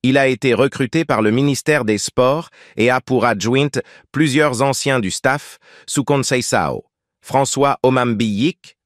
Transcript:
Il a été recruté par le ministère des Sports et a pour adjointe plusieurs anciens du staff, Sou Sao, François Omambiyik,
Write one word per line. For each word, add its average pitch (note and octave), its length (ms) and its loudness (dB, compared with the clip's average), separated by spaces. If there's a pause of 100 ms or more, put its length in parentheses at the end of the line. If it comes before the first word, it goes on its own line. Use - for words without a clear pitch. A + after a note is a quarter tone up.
Il C3 160 2
a C3+ 100 4
été B2+ 260 0
recruté C3+ 500 0
par B2 160 0
le G#2+ 100 2
ministère C#3 540 0
des G#2 140 0
Sports C3+ 520 -2 (260)
et A#2 140 2
a B2+ 100 0
pour A#2+ 240 0
adjointe A#2+ 560 0 (320)
plusieurs C#3 500 0
anciens C3+ 380 0
du F#2+ 100 -4
staff, - 480 -4 (280)
Sou C#3+ 180 -4 (380)
Sao, D2 420 -2 (380)
François C3+ 600 0
Omambiyik, A#2+ 1040 0